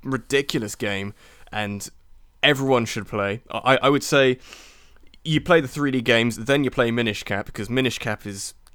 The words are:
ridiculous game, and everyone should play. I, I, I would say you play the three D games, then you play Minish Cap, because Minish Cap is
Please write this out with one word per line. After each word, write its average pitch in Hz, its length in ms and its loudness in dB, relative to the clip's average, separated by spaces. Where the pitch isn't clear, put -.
ridiculous 135 720 -2
game, 101 400 -4
and 101 360 -6
everyone 135 420 4
should 107 220 -6
play. 101 440 -2
I, 127 240 2
I, - 80 4
I 131 80 4
would 143 120 2
say 131 360 2
you 156 160 0
play 170 200 4
the 131 80 -2
three 143 240 -2
D 127 80 0
games, 117 360 2
then 139 280 0
you 123 60 0
play 120 200 2
Minish 113 320 -2
Cap, 101 240 -4
because 107 240 -8
Minish 127 280 0
Cap - 280 -6
is 101 280 -10